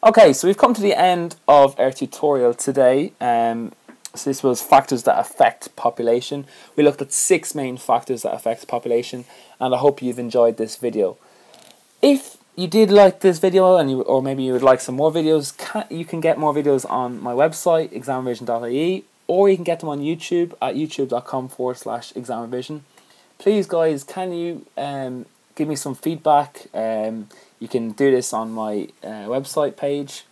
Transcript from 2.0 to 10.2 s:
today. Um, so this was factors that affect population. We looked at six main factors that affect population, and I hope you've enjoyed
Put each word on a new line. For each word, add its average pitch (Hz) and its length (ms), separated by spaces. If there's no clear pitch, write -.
today. 135 680
Um, 117 500
so - 160
this 139 140
was 127 180
factors 135 420
that - 140
affect - 580
population. 123 720
We 151 80
looked 143 180
at 135 120
six - 420
main 131 220
factors 120 460
that - 100
affect - 340
population, 120 560
and 127 140
I 123 40
hope 139 240
you've 123 180
enjoyed 117 380